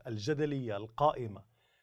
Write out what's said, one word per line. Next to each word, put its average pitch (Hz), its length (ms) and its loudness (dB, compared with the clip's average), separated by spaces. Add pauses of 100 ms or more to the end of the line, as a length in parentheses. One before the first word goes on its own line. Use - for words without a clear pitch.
الجدلية 131 680 0
القائمة 110 640 0 (420)